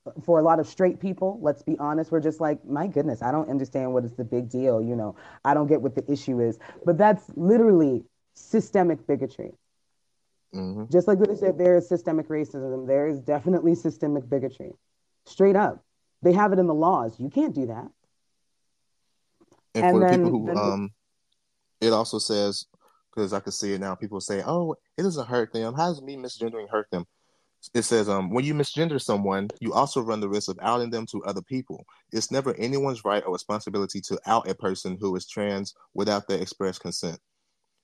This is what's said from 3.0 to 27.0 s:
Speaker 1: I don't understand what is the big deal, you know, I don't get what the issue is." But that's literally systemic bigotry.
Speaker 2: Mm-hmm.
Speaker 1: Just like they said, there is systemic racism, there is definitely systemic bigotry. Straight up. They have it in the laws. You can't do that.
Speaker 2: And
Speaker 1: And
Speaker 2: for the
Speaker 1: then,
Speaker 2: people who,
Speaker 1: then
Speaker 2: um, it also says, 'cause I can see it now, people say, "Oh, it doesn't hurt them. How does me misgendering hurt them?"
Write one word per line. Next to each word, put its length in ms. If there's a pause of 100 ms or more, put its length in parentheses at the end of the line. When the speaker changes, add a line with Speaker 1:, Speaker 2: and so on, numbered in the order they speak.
Speaker 1:
I 100
don't 160
understand 460
what 100
is 80
the 120
big 260
deal, 320
you 140
know, 200 (300)
I 80
don't 120
get 140
what 140
the 180
issue 280
is." 180 (260)
But 140
that's 260 (100)
literally 720 (300)
systemic 720
bigotry. 480 (1000)
Speaker 2:
Mm-hmm. 380
Speaker 1:
Just 160
like 120
they 160
said, 200
there 220
is 100
systemic 400
racism, 580
there 220
is 100
definitely 560
systemic 540
bigotry. 460 (500)
Straight 320
up. 260 (380)
They 140
have 180
it 60
in 80
the 80
laws. 440
You 120
can't 240
do 140
that. 200 (1900)
Speaker 2:
And 120
Speaker 1:
And 80
Speaker 2:
for 60
the 60
Speaker 1:
then, 180
Speaker 2:
people 160
who, 80
Speaker 1:
then 100
Speaker 2:
um, 320 (920)
it 140
also 240
says, 480 (440)
'cause 220
I 80
can 120
see 200
it 80
now, 140
people 260
say, 260
"Oh, 300 (220)
it 40
doesn't 260
hurt 260
them. 180
How 140
does 160
me 160
misgendering 500
hurt 220
them?" 160 (640)